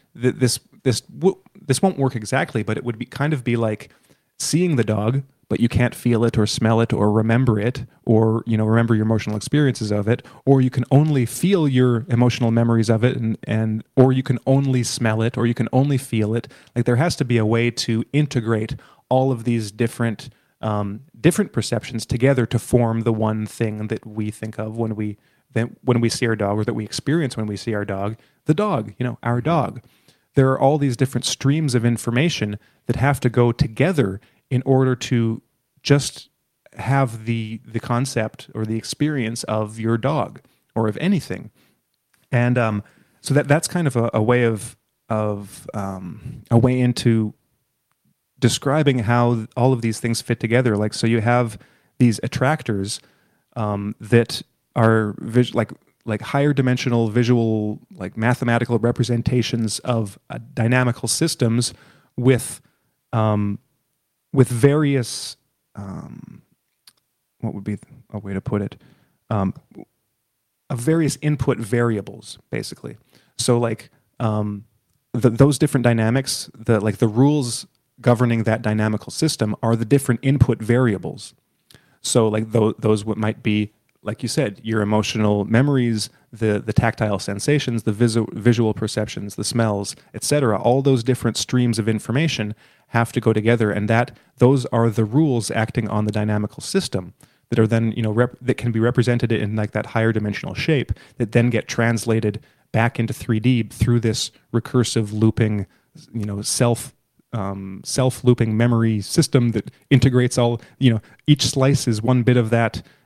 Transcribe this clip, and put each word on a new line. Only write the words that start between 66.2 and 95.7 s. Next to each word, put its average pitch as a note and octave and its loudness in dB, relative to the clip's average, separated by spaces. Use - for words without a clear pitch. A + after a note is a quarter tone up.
what A#2 -6
would G2+ -12
be G#2 -6
a G#2+ -10
way G2 -8
to F#2+ -4
put G#2 -2
it? G2+ -8
Um, G2 -2
of C3 -4
various D#3 0
input D3 0
variables, A2 -2
basically. - -10
So, A#2+ 0
like, A#2 -4
um, G#2 -4
the, A#2 2
those C3+ 4
different C#3 0
dynamics, A#2 0
the, A2+ 0
like, G2+ 0
the A#2+ 2
rules B2+ 0
governing A#2 2
that A2 0
dynamical G#2+ -2
system A2 -2
are A2+ 2
the A2+ -2
different C3 2
input C3+ 2
variables. A2+ -2
So, A2+ 2
like, G#2+ -2
tho-, A2 2
those G#2+ 0
what A2 -4
might G#2+ -4
be, G#2 -2
like G#2+ -8
you A#2+ -6
said, A2 -4
your A2 -2
emotional G#2 0
memories, A#2+ 0
the, G#2+ -2
the A2 2
tactile G#2+ 0
sensations, A#2 -2
the G#2+ 0
visu-, A2+ 2
visual A2 2
perceptions, G#2 -6
the G#2 -8
smells, G#2 -2
et - -12
cetera. B2+ 0
All B2 2
those C3+ 4
different A#2+ -2
streams B2 0
of G#2+ -2
information A2+ -2
have A#2 2
to B2 -2
go A2 2
together, A2 2
and G2+ -2
that, A#2 0
those B2+ 4
are A#2 2
the A2 0
rules A#2+ 0
acting A2 -2